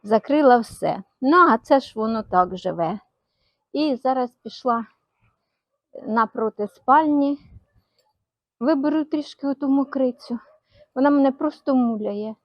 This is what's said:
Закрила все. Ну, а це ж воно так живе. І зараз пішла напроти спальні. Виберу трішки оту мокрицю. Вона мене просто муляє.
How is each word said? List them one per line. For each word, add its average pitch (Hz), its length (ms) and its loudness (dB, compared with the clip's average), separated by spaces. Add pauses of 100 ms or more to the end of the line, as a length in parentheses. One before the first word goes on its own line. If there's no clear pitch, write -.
Закрила 247 560 4
все. 175 440 -6 (180)
Ну, 277 160 2
а 339 220 6
це 269 220 2
ж - 160 -20
воно 220 260 -4
так 180 340 0
живе. 170 420 -6 (760)
І 285 240 -2
зараз 254 340 -2 (120)
пішла 233 440 -4 (1200)
напроти 220 640 -4
спальні. 285 720 0 (1200)
Виберу 302 440 0
трішки 302 420 -8
оту 277 220 -4
мокрицю. 269 720 -2 (560)
Вона 269 160 2
мене 277 220 2
просто 294 420 -4
муляє. 214 600 -4 (100)